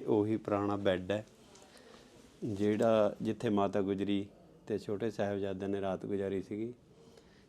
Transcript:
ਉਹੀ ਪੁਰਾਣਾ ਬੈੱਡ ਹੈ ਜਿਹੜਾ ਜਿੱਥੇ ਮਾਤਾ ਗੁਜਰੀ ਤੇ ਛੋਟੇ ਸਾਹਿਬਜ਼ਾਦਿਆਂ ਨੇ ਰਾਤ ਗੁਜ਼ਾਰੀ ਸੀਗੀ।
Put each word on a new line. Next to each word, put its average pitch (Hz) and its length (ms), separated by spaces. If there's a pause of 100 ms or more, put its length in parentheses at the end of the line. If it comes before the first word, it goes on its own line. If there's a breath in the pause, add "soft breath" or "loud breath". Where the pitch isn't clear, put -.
ਉਹੀ 107 300
ਪੁਰਾਣਾ 101 380
ਬੈੱਡ 95 360
ਹੈ 107 140 (1160 soft breath)
ਜਿਹੜਾ 107 800
ਜਿੱਥੇ 110 280
ਮਾਤਾ 101 320
ਗੁਜਰੀ 98 440 (420)
ਤੇ 107 100
ਛੋਟੇ 107 340
ਸਾਹਿਬਜ਼ਾਦਿਆਂ 101 580
ਨੇ 98 120
ਰਾਤ 95 240
ਗੁਜ਼ਾਰੀ 98 360
ਸੀਗੀ। 110 320 (760 soft breath)